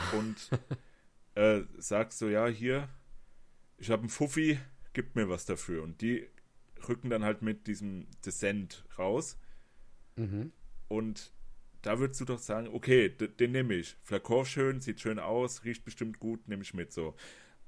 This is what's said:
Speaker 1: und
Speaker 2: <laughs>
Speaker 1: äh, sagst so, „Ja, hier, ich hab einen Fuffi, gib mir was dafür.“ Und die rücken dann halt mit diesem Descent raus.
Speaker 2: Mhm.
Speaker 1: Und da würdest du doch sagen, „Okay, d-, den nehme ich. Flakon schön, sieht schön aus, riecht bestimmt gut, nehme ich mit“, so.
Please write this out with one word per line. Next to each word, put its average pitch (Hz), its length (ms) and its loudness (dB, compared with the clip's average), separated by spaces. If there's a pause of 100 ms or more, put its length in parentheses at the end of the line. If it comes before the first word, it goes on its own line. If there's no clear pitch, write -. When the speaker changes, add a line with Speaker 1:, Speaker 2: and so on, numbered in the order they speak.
(140)
Speaker 1:
und 110 360 -2 (400)
Speaker 2:
<laughs> - 440 -20
Speaker 1:
äh, 104 280 6 (160)
sagst 110 420 0
so, 110 80 2
„Ja, 107 180 6
hier, 123 420 0 (880)
ich 95 120 -4
hab 110 100 6
einen 117 80 -4
Fuffi, 151 500 4 (340)
gib - 240 -2
mir 107 120 4
was 87 180 -2
dafür.“ 85 360 -2
Und 82 180 -8
die 117 280 0 (600)
rücken 123 220 -2
dann 110 140 2
halt 107 180 2
mit 110 240 -2
diesem 101 400 -4 (180)
Descent 98 600 -2 (140)
raus. 110 380 0 (800)
Speaker 2:
Mhm. 110 360 -2 (360)
Speaker 1:
Und 110 440 -4 (500)
da 107 160 0
würdest 135 220 0
du 127 40 -2
doch 120 140 -2
sagen, 113 300 -4
„Okay, 120 400 8
d-, 107 200 0
den 123 240 4
nehme 127 220 2
ich. 87 280 -2
Flakon 117 420 2
schön, 135 360 2
sieht 117 200 -6
schön 110 180 -2
aus, 113 460 0
riecht 117 200 -4
bestimmt 110 360 -6
gut, 113 260 -4
nehme 98 160 -4
ich - 120 -10
mit“, 87 180 -6
so. 80 240 -4 (520)